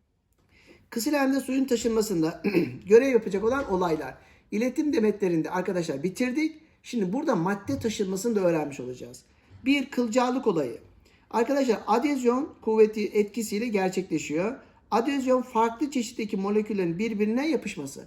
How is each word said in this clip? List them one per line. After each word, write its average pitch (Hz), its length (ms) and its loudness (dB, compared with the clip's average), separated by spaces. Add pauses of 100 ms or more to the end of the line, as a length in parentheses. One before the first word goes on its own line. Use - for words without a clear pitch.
(920)
Kısilemde 269 500 0
suyun 262 240 -2
taşınmasında 214 800 0 (220)
<clears throat> 123 220 -8
görev 240 260 8
yapacak 208 320 0
olan 262 280 -2
olaylar. 156 420 -2 (360)
İletim 254 420 0
demetlerinde 190 580 2
arkadaşlar 175 520 -2
bitirdik. 247 580 -2 (220)
Şimdi 190 300 -2
burada 277 240 0
madde 202 420 -2
taşınmasını 208 580 -2
da 196 40 2
öğrenmiş 156 400 0
olacağız. 123 440 -14 (400)
Bir 269 260 2
kılcallık 247 560 0
olayı. 147 320 0 (520)
Arkadaşlar 240 560 2
adezyon 247 760 2
kuvveti 220 440 4
etkisiyle 214 600 -2
gerçekleşiyor. 190 880 -2 (360)
Adezyon 254 520 2
farklı 226 480 0
çeşitteki 220 460 -4
moleküllerin 196 600 0
birbirine 226 500 0
yapışması. - 580 -6